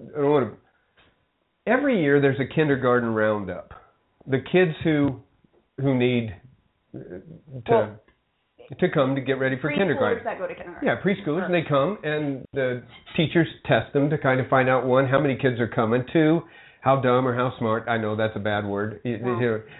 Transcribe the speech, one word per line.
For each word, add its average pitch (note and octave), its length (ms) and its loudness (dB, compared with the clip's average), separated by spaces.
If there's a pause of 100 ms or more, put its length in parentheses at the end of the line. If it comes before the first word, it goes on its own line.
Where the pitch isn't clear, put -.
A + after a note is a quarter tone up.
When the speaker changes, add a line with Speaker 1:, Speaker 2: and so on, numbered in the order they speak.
(160)
Speaker 1:
I D3 60 -4
don't C#3+ 100 2
wanna. B2 200 2 (1120)
Every B3+ 360 0
year C#3+ 200 4
there's C3+ 180 2
a C3 60 0
kindergarten B2 680 2
roundup. G#2 600 -2 (520)
The C3 140 -2
kids F3 320 2 (140)
who, C#3+ 340 0 (600)
who C3+ 180 0
need, B2 360 0 (640)
uh, - 40 -14 (640)
to, - 60 0
Speaker 2:
Well, G#2+ 280 0 (840)
Speaker 1:
to F3+ 80 4
come C3+ 260 2
to C3+ 60 -2
get B2+ 180 -2
ready C3 220 0
for D3+ 100 -2
Speaker 2:
preschoolers E3+ 60 -2
Speaker 1:
kindergarten. C3+ 480 0
Speaker 2:
that G#3+ 140 -6
go F#3 60 -8
to F3 80 -6
kindergarten. - 320 -10
Speaker 1:
Yeah, C3+ 160 0
preschoolers, F3+ 440 -2
and F3+ 80 -2
they E3+ 80 2
Speaker 2:
Sure. - 80 -6
Speaker 1:
come, D3+ 340 0
and D3+ 480 -4
the B2+ 320 -4 (320)
teachers E3 320 2 (180)
test A#2 280 0
them C#3+ 160 2
to D3+ 80 -2
kind C3 240 0
of A#2+ 80 -4
find C3 180 4
out, C3 180 2
one, C3 220 4
how C3+ 140 2
many C3+ 160 0
kids B2+ 240 0
are A2+ 80 0
coming, A#2+ 420 0
two, D#3+ 320 4 (380)
how C3+ 160 2
dumb B2+ 280 2
or B2 80 0
how B2 260 -2
smart, A2+ 280 -2
I A#2 100 0
know G#2+ 200 -2
that's A2 180 0
a G#2+ 40 -6
bad G#2 260 -2
word, G2+ 400 -6
y-, A#2 160 -4
Speaker 2:
Wow. A#2+ 180 -2
Speaker 1:
you B2 120 0
know, G#2+ 100 -4 (180)